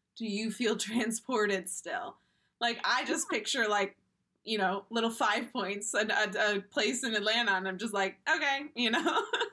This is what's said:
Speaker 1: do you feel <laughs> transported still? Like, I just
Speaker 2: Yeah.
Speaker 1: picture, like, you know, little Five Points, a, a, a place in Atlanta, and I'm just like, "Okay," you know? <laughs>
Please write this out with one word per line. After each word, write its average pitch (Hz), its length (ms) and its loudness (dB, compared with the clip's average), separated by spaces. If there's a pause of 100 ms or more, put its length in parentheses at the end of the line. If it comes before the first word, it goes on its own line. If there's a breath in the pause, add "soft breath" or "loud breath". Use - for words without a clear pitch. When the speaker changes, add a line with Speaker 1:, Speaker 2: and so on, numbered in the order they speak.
(160)
Speaker 1:
do 226 80 -6
you 214 280 -2
feel 214 240 2
<laughs> - 120 -6
transported 208 800 0
still? - 500 -8 (420)
Like, 233 240 0
I 254 200 2
just 247 240 0
Speaker 2:
Yeah. 311 100 0
Speaker 1:
picture, 226 280 0
like, 202 300 0 (480)
you 214 140 -2
know, 196 320 2
little 226 200 2
Five 226 420 0
Points, 202 420 -4
a, 214 120 2
a, 208 520 2
a - 20 0
place 240 420 -2
in 233 140 -2
Atlanta, 214 360 2
and 190 140 0
I'm 185 120 -4
just 208 140 -4
like, 196 260 0 (100)
"Okay," 294 480 0
you 233 160 2
know? 349 360 2
<laughs> - 60 -2 (180)